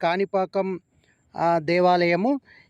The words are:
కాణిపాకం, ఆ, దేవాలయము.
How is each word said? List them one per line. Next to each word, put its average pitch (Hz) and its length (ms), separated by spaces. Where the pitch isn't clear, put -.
కాణిపాకం, 185 800
ఆ, 170 220
దేవాలయము. 180 840